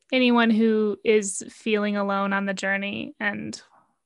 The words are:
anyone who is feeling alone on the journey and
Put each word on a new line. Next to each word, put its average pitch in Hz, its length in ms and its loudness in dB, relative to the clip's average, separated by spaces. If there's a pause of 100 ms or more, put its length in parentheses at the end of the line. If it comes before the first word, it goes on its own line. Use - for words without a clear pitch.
(120)
anyone 240 380 4
who 214 540 2
is 214 460 0
feeling 208 460 -2
alone 196 380 -2
on 196 120 -2
the 196 100 -4
journey 196 640 -6
and 214 420 -6 (440)